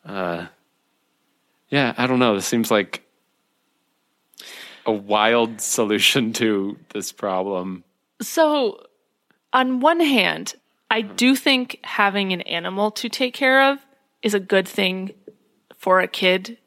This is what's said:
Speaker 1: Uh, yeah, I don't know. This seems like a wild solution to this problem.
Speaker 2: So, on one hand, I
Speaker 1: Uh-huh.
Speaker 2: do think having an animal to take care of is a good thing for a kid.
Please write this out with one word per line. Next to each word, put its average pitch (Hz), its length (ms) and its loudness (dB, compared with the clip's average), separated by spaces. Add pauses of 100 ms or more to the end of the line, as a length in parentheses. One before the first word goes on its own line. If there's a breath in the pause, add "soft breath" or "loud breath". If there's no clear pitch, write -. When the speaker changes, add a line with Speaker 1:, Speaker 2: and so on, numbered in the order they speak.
Speaker 1:
Uh, 87 440 -6 (1200)
yeah, 139 300 0
I 123 80 0
don't 127 100 2
know. 120 160 4
This 98 140 -2
seems 117 240 0
like 104 320 0 (1800 loud breath)
a 117 60 0
wild 107 720 2
solution 110 720 0
to 104 440 0 (120)
this - 220 -8
problem. 92 720 -4 (380)
Speaker 2:
So, 294 600 0 (720)
on 254 280 2
one 330 180 4
hand, 220 560 2 (340)
I 220 120 0
Speaker 1:
Uh-huh. 202 140 -10
Speaker 2:
do 254 200 4
think 254 480 0
having 196 500 0
an 175 80 -6
animal 190 500 -2
to 226 180 -8
take 254 240 -4
care 269 380 4
of 277 140 -6 (360)
is 208 120 0
a 202 60 2
good 190 280 2
thing 190 440 -4 (680)
for 185 220 2
a 185 80 0
kid. 190 600 -2